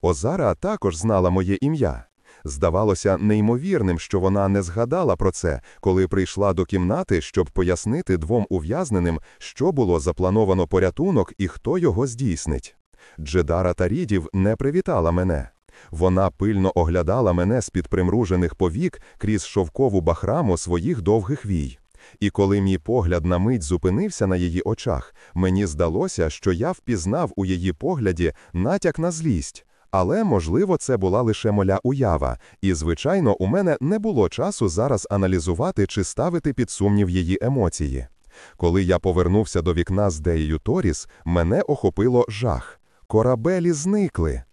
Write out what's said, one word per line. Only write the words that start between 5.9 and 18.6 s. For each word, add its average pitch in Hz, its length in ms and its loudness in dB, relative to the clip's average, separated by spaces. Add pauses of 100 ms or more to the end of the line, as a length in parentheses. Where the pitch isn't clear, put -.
прийшла 98 460 0
до 87 120 0
кімнати, 95 560 0
щоб - 280 -2
пояснити 92 680 0
двом 101 320 0
ув'язненим, 90 680 -2 (180)
що - 340 -2
було 101 280 2
заплановано 92 680 0
порятунок 98 720 0
і 95 100 -2
хто 147 300 -4
його 139 300 0
здійснить. 104 680 -4 (440)
Джедара 85 540 0
Тарідів 95 600 -2
не 95 220 2
привітала 139 560 0
мене. 85 380 0 (420)
Вона 92 380 2
пильно 98 460 0
оглядала 87 580 2
мене 98 280 2
з-під - 260 -4
примружених 90 680 0
повік 95 460 -2 (160)